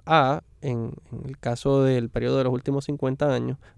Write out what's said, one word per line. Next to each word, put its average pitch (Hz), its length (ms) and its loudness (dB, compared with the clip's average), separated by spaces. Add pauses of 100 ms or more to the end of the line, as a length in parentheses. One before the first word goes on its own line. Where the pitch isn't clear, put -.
a, 156 380 2 (180)
en, 120 320 -4 (180)
en 120 140 -12
el 135 140 -12
caso 135 440 2
del 127 260 2
periodo 123 280 0
de 135 60 2
los 127 100 2
últimos 139 320 -2
cincuenta 135 480 0
años, 123 240 -2 (200)